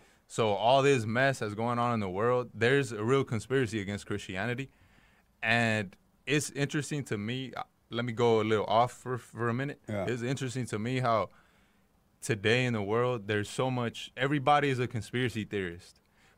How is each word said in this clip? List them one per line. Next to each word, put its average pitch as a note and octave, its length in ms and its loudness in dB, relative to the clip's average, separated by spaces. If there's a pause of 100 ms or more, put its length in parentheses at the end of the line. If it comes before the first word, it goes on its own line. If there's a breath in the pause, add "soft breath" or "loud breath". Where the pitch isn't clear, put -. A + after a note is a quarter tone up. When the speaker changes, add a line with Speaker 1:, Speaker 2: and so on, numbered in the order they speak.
(280 soft breath)
Speaker 1:
So A2+ 240 2
all A#2 300 6
this C3+ 240 4
mess B2+ 320 2
that's G#2+ 160 -6
going A#2 240 -2
on A#2+ 160 0
in A2 60 0
the G2 100 -2
world, A#2+ 440 0
there's A#2+ 380 2
a G#2+ 100 -6
real C3 220 2
conspiracy A#2+ 560 -2
against G2+ 260 -6
Christianity. A2 600 -6 (760 soft breath)
And A2 540 2 (300)
it's C#3 240 0
interesting C#3+ 540 -4
to A2 140 -4
me, A#2+ 380 -6
uh, - 60 -8 (280)
let A#2 140 -4
me B2 80 -4
go A2+ 280 4
a G#2+ 40 2
little A2 220 2
off A#2 260 4
for, B2 260 -8
for A2+ 300 -6
a A#2 60 0
minute. C3+ 340 -6
Speaker 2:
Yeah. G2+ 180 -2
Speaker 1:
It's A#2 160 -2
interesting B2+ 440 -4
to G#2+ 120 -4
me B2 220 -2
how A2+ 300 2 (920 soft breath)
today A2+ 420 2
in B2 80 0
the G#2+ 100 0
world, A#2 460 0
there's G#2 220 -2
so C3 200 0
much, A#2+ 460 -4
everybody C#3+ 540 2
is B2+ 80 0
a B2 80 0
conspiracy A2+ 580 -4
theorist, F#2 560 -8 (380 soft breath)